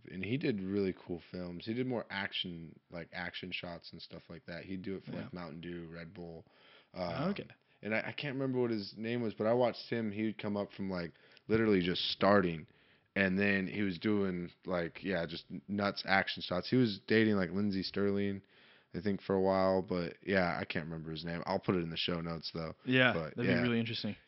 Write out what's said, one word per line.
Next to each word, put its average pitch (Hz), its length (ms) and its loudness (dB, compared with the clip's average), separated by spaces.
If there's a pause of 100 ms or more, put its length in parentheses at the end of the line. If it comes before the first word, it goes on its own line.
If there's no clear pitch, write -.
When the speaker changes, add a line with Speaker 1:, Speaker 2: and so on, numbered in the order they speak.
(120)
Speaker 1:
and 92 120 -6
he 110 120 0
did 139 240 0
really 95 340 0 (120)
cool 87 140 -6 (100)
films. 87 340 -8
He 113 100 -4
did 127 120 -2
more 123 240 -2
action, 90 640 -6 (160)
like, 85 220 -10
action 90 400 -8
shots 85 400 -10
and 82 100 -14
stuff - 260 -16
like 82 180 -16
that. 82 180 -10
He'd 92 180 -8
do 95 140 -6
it - 80 -10
for, - 80 -12
Speaker 2:
Yeah. 90 100 -6
Speaker 1:
like, 107 100 -12
Mountain 85 280 -10
Dew, 85 320 -10
Red 85 200 -12
Bull. 85 320 -14 (500)
Speaker 2:
Oh, 92 100 -6
Speaker 1:
Um, 87 260 -2
Speaker 2:
okay. - 160 -6 (360)
Speaker 1:
and 107 120 -2
I, 110 140 0
I 117 40 -6
can't 143 220 -6
remember 131 260 0
what 120 100 2
his 101 260 -2
name 117 260 -2
was, 110 120 0
but 107 120 0
I 113 60 6
watched 120 360 2
him. 117 220 0
He 107 140 -2
would 107 140 0
come 104 180 -2
up 101 160 -2
from, 95 180 -4
like, 87 220 -4 (340)
literally 110 360 6
just 87 280 0
starting, 92 560 6 (480)
and 95 240 4
then 98 300 2
he 104 140 -4
was 92 160 0
doing, 95 520 0 (140)
like, 85 400 -2
yeah, 87 220 0
just 80 180 -8 (240)
nuts 101 380 0
action 92 360 2
shots. 90 260 -2
He 123 80 4
was 113 300 4
dating, 110 300 6
like, 92 160 2
Lindsey 98 320 0
Sterling, 101 580 -2 (500)
I 90 80 -8
think, 98 220 0
for 98 140 2
a 95 40 4
while, 95 420 6
but, 87 420 -2
yeah, 92 360 4
I 98 40 -4
can't 80 220 -4
remember 80 260 -8
his 78 120 -6
name. 85 220 -4
I'll 95 140 2
put 101 160 2
it 85 80 2
in 82 60 -4
the 82 60 -8
show 87 240 -2
notes, 82 320 -6
though. 80 220 -6 (100)
Speaker 2:
Yeah, 127 280 6
Speaker 1:
But, 80 240 -4
Speaker 2:
that'd 117 120 0
Speaker 1:
yeah. 92 100 4
Speaker 2:
be 85 100 2
really 117 100 2
interesting. 110 380 -4 (120)